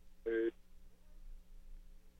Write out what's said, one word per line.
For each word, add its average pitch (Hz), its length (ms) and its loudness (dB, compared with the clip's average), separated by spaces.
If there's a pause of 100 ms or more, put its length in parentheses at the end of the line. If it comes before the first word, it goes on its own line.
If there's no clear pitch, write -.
(260)
eh, 113 240 8 (1700)